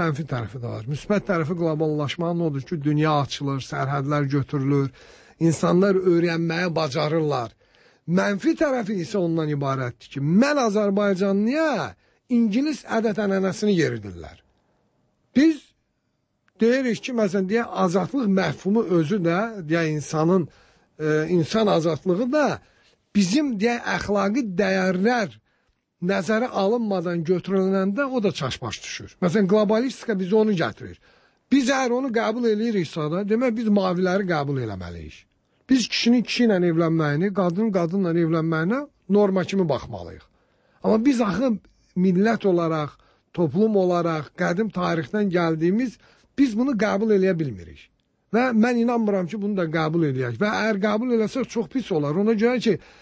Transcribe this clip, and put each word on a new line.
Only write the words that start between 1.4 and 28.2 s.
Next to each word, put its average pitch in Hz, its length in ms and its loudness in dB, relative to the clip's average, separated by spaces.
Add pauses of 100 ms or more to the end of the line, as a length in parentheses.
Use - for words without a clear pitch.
qloballaşmanın 160 920 -2
odur 139 120 -4
ki, 170 220 -6
dünya 151 380 2
açılır, 139 440 -4
sərhədlər 143 640 -2
götürülür, 139 640 0 (480)
insanlar 175 580 4
öyrənməyə 170 800 0
bacarırlar. 151 800 -2 (520)
Mənfi 196 480 0
tərəfi 240 460 0
isə 165 160 -4
ondan 165 340 0
ibarətdir 135 640 -4
ki, 135 80 -6
mən 247 460 4
Azərbaycanlıya 202 1300 0 (340)
ingilis 240 560 0
ədət 214 400 -2
ənənəsini 190 500 0
yeridirlər. 104 640 -4 (960)
Biz 302 220 4 (1040)
deyirik 240 400 2
ki, 254 160 -6
məsələn, 196 320 0
deyək, 233 240 -2 (120)
azadlıq 196 520 0
məfhumu 190 480 0 (140)
özü 165 260 0
də, 170 160 0 (240)
deyək, 160 320 0
insanın, 160 500 0 (520)
e, 156 300 0
insan 185 380 2
azadlığı 175 640 0
da 294 160 2 (680)
bizim, 220 440 2
deyək, 233 240 -2 (140)
əxlaqi 208 480 -2 (100)
dəyərlər 190 800 0 (640)
nəzərə 196 460 0
alınmadan 196 800 -2
götürüləndə 190 800 0
o 254 180 -2